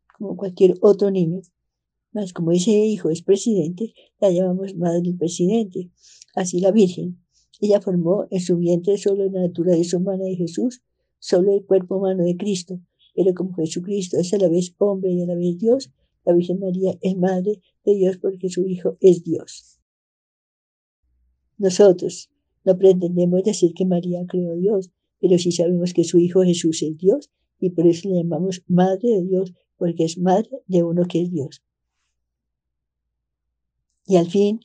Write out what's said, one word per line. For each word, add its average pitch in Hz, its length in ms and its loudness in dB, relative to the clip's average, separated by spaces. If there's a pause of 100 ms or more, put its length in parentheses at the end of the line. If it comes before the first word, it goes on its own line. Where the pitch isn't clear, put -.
(160)
como 190 220 -10
cualquier 185 440 2
otro 202 280 4
niño. 185 320 -2 (680)
Mas 202 220 -8
como 165 180 -2
ese 180 200 2
hijo 214 380 0
es 165 140 -4
presidente, 185 720 -2 (260)
la 202 100 2
llamamos 185 460 -2
madre 170 260 -2
del 175 160 -4
presidente. 185 720 -4 (460)
Así 180 240 -4
la 190 120 2
Virgen. 180 480 2 (400)
Ella 202 220 2
formó 180 480 -2
en 196 100 -4
su 180 180 -2
vientre 175 420 0
solo 196 260 -2
la 190 160 -4
naturaleza 175 560 0
humana 190 280 -4
de 190 100 -6
Jesús, 180 480 -6 (340)
solo 196 360 2
el 196 120 -2
cuerpo 190 320 0
humano 190 260 -2
de 175 140 -2
Cristo. 185 420 -6 (360)
Pero 185 180 2
como 185 220 -8
Jesucristo 180 640 -6
es 175 140 -2
a 208 40 2
la 190 100 2
vez 180 300 -2
hombre 196 340 -2
y 180 120 -2
a - 20 -4
la 175 80 -4
vez 175 240 -2
Dios, 233 340 0 (320)
la 175 100 2
Virgen 175 260 0
María 185 420 -2
es 190 160 -2
madre 185 420 -2 (240)
de 208 120 2
Dios 185 220 0
porque 185 320 -6
su 180 180 -4
hijo 185 320 -4
es 180 240 6
Dios. - 560 -10 (1800)
Nosotros 185 720 2 (340)
no 185 140 2
pretendemos 180 640 2
decir 180 320 0
que 185 140 -2
María 180 400 -2
creó 180 240 -4
a 170 40 -6
Dios, 190 360 -2 (280)
pero 185 180 4
sí 180 140 0
sabemos 175 420 0
que 170 100 2
su 170 160 2
Hijo 180 240 4
Jesús 170 400 0
es 156 140 -6
Dios, 220 340 0 (280)
y 185 120 -2
por 170 160 2
eso 170 220 0
le 180 80 0
llamamos 170 500 -4
Madre 190 420 2
de 202 140 2
Dios, 185 300 -2 (240)
porque 170 260 -2
es 165 140 -4
madre 185 320 0 (180)
de 180 160 2
uno 175 240 0
que 175 140 -2
es 180 100 -4
Dios. 147 320 -8 (2500)
Y 190 100 2
al 170 120 2
fin, 208 380 0